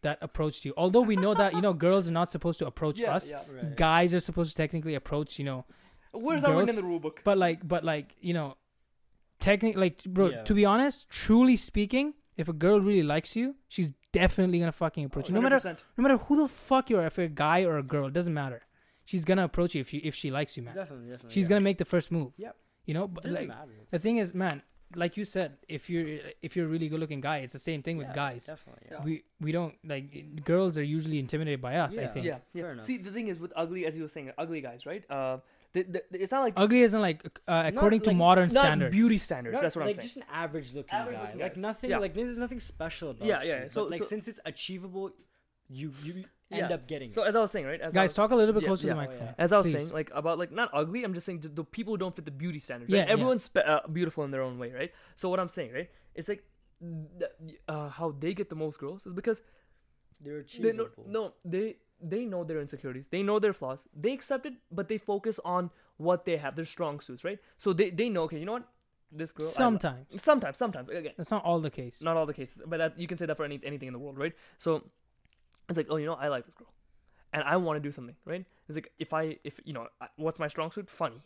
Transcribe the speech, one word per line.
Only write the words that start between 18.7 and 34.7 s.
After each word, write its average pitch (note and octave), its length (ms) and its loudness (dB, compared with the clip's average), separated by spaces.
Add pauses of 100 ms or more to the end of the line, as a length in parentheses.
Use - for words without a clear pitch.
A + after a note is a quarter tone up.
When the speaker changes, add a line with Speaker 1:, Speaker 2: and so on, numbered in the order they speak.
Speaker 1:
She's F3+ 200 -2
gonna F#3 200 4
approach F3 300 0
you D3 60 0
if - 120 -8
you, D3 120 -6
if D3+ 100 -4
she - 160 -6
likes - 260 -4
you, B2+ 60 -10
man. A#2+ 140 -12
Speaker 3:
Definitely, C#3+ 340 -12
definitely, B2 240 -16
Speaker 1:
She's F#3+ 120 4
Speaker 3:
yeah. - 20 0
Speaker 1:
gonna G3+ 160 6
make G3 140 2
the F3 60 0
first - 280 0
move. D3+ 240 -2
Speaker 3:
Yep. A3 200 -14 (300)
Speaker 1:
You D3+ 80 -4
know, F3 100 0
Speaker 3:
It F#3 100 -8
Speaker 1:
but, - 100 -10
Speaker 3:
doesn't C4+ 140 -4
Speaker 1:
like, F3+ 100 -6
Speaker 3:
matter. A#2+ 220 -14 (200)
Speaker 1:
the F3 80 -2
thing A3 200 2
is, F#3 160 0
man, F3 280 -2 (320)
like E3+ 240 -2
you G#3 80 -4
said, D3+ 320 -4 (100)
if D#3 220 -8
you're, D#3 300 -2 (200)
if - 160 -8
you're F3 80 0
a D#3+ 40 -2
really D#3+ 200 -2
good D#3+ 120 -2
looking D3+ 200 -4
guy, C#3+ 180 -2
it's C3 140 -10
the C#3 60 -12
same D#3 240 -6
thing E3 160 -4
with C3+ 100 -6
Speaker 3:
Yeah, - 60 -12
Speaker 1:
guys. C#3 320 -4
Speaker 3:
definitely, - 440 -18
yeah. D3+ 140 -12
Speaker 1:
We, D#3 200 -4 (160)
we D#3 120 -2
don't, E3 220 -4 (100)
like, D3 600 -10
girls F3 340 4
are D3+ 40 0
usually D#3 360 -2
intimidated C#3+ 420 -2
by B2+ 160 -4
us, E3+ 220 -2
I - 40 -4
Speaker 3:
Yeah. B2 60 -6
Speaker 1:
think. D3+ 180 -6
Speaker 2:
Yeah, C#3+ 120 -4 (160)
yeah. F3 80 -8
Speaker 3:
Fair E3+ 100 -8
enough. A#2 140 -12
Speaker 2:
See, B3+ 100 -2
the G3 140 -12
thing A3 180 -6
is F3 120 -6
with E3+ 160 -10
ugly, E3+ 280 -4
as D#3 120 -2
you D#3+ 60 -6
were D3+ 60 -8
saying, C#3+ 300 -12
ugly E3 240 -6
guys, A#2+ 240 -12